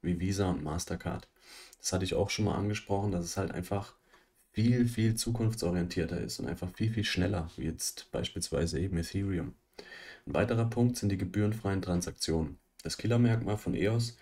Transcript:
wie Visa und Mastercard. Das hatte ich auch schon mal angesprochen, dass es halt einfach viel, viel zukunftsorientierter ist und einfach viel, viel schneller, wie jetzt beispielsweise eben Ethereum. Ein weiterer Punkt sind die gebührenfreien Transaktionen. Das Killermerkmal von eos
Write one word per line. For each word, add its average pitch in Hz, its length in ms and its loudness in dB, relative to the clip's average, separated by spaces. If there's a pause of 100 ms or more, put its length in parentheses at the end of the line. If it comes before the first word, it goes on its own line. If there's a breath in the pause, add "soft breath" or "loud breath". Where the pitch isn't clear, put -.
wie 85 180 0
Visa 95 300 2
und 87 120 -2
Mastercard. - 640 -4 (500 loud breath)
Das - 160 -4
hatte 92 100 0
ich 87 100 -2
auch 101 140 2
schon - 160 0
mal 95 120 2
angesprochen, 101 540 0
dass 87 140 0
es - 140 -6
halt 95 140 0
einfach 98 420 -4 (560 soft breath)
viel, 120 360 4
viel 113 280 2
zukunftsorientierter 87 1080 0
ist - 200 -8
und - 60 -4
einfach 85 280 -6
viel, 110 180 0
viel 107 120 0
schneller, 92 520 0
wie 80 80 -6
jetzt - 480 -6
beispielsweise 80 680 -2
eben - 180 0
Ethereum. 95 560 -2 (720 loud breath)
Ein - 80 -4
weiterer 113 340 4
Punkt 120 300 4
sind 104 100 2
die 98 80 2
gebührenfreien 104 640 0
Transaktionen. 85 800 0 (240)
Das - 160 -6
Killermerkmal 117 580 4
von - 180 -2
eos 117 480 0